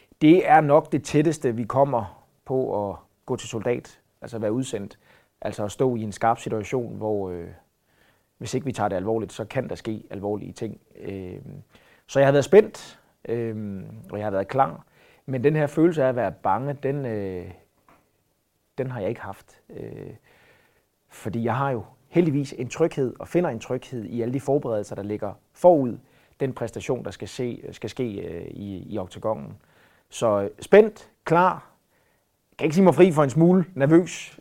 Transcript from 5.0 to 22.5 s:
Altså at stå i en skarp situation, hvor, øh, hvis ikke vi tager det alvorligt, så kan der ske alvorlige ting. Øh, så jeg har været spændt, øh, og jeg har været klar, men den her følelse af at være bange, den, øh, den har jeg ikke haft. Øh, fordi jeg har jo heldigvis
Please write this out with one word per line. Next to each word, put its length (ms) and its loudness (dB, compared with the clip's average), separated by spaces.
Altså 220 -6
at 80 -6
stå 240 0
i 60 -4
en 100 -6
skarp 280 0
situation, 580 -6
hvor, 320 -4
øh, 180 -10
hvis 160 -10
ikke 120 -4
vi 60 -4
tager 160 -2
det 80 -4
alvorligt, 380 -4
så 120 -10
kan 240 -6
der 60 -8
ske 340 -10
alvorlige 440 -8
ting. 260 -10
Øh, 340 -12
så 120 0
jeg 80 6
har 40 6
været 140 2
spændt, 540 4
øh, 580 -6
og 60 -8
jeg 80 -6
har 60 -4
været 160 -2
klar, 380 0
men 180 -4
den 120 4
her 120 2
følelse 360 2
af 40 4
at 80 0
være 160 -2
bange, 420 -2
den, 320 -4
øh, 460 -6
den 140 -6
har 80 -8
jeg 100 -4
ikke 120 -8
haft. 480 -16
Øh, 400 -14
fordi 340 -8
jeg 120 0
har 160 -2
jo 120 -4
heldigvis 500 0